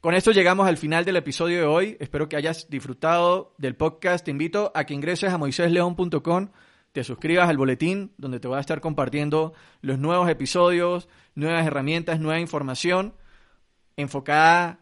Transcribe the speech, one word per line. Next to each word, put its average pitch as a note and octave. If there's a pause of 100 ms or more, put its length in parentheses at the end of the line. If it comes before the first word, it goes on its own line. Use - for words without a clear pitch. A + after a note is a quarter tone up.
Con E3+
esto F#3+
llegamos F#3+
al E3+
final E3
del F#3
episodio E3+
de E3
hoy. F3+
Espero D3
que D#3
hayas D#3+
disfrutado E3
del C3
podcast. E3+
Te D#3
invito E3
a D3
que D3+
ingreses E3+
a F3+
moisésleón E3+
punto E3+
com, F#3 (420)
te C3+
suscribas E3
al D#3
boletín, D3+
donde B2+
te A#2+
voy C3
a C#3+
estar D3+
compartiendo D3 (280)
los C3+
nuevos F3
episodios, F3 (280)
nuevas D#3+
herramientas, D#3+
nueva D#3+
información E3+ (840)
enfocada D#3